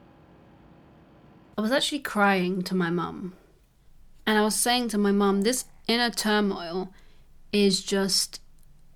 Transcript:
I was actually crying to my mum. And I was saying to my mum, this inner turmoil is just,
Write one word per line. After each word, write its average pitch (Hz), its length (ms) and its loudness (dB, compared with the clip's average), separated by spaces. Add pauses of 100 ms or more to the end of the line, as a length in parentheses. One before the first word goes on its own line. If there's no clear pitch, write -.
(1600)
I - 20 -2
was 220 120 -2
actually 294 260 0
crying 190 640 0
to 185 140 -4
my 175 140 0
mum. 175 440 -6 (880)
And 214 140 2
I 208 40 4
was 208 120 0
saying 240 360 0
to 208 80 -2
my 202 120 2
mum, 202 320 2
this 247 220 0 (240)
inner 233 220 0
turmoil 185 840 -2 (600)
is 202 300 2
just, - 580 -2 (560)